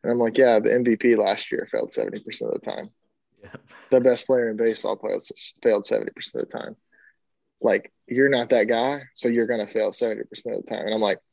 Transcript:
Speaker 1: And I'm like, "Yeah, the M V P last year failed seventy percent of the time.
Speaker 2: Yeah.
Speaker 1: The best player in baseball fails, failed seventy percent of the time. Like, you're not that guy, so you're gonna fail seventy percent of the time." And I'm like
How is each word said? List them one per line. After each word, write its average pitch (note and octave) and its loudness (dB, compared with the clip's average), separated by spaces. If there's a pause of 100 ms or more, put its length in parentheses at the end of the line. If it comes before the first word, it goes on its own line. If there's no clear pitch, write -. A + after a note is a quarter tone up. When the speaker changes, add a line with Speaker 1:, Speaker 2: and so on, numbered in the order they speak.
Speaker 1:
And A#2 -2
I'm A#2+ 0
like, A#2 2
"Yeah, A#2 6
the G#2+ 4
M B2 2
V A#2 4
P A#2+ 4
last G2+ 0
year - -4
failed - -4
seventy - -6
percent - -8
of - -6
the - -10
time. - -10 (520)
Speaker 2:
Yeah. G2 -20 (400)
Speaker 1:
The C3 6
best B2 2
player B2 2
in A2 -4
baseball G#2+ -2
fails, G2 -6 (320)
failed G#2+ 2
seventy - -2
percent - -10
of - -8
the - -12
time. - -12 (840)
Like, G2 -2 (160)
you're C3+ 2
not A#2+ 0
that A#2 4
guy, B2 -2 (120)
so - -4
you're A#2 2
gonna A2+ -2
fail G#2 -2
seventy A2 -4
percent G#2+ -10
of - -8
the A2+ -10
time." - -6
And G#2+ -2
I'm A2 -2
like G2 0 (140)